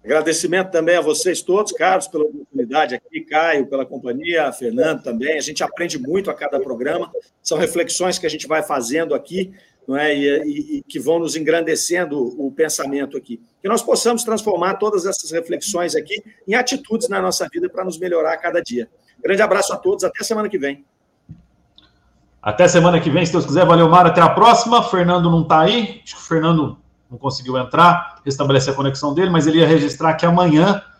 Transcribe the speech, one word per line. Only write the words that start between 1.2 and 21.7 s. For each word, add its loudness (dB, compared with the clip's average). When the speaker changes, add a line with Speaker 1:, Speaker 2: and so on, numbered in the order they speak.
Speaker 1:
todos, 0
Carlos, 0
pela -2
oportunidade -4
aqui, -12
Caio, 0
pela -4
companhia, -4
Fernando -2
também. -4
A -4
gente -6
aprende -6
muito -4
a -8
cada -4
programa. -6
São -2
reflexões -2
que -6
a 0
gente -10
vai -2
fazendo -2
aqui, -6
não -4
é? 0
E, 0
e, -2
e -10
que -12
vão 0
nos -4
engrandecendo -2
o -4
pensamento -4
aqui. -12
Que -6
nós 0
possamos 0
transformar -2
todas -2
essas -6
reflexões -6
aqui -6
em -2
atitudes -4
na -2
nossa -2
vida -4
para -8
nos -8
melhorar -2
a -4
cada -2
dia. -6
Grande 2
abraço 0
a -6
todos, -2
até -4
semana -4
que -6
vem. -6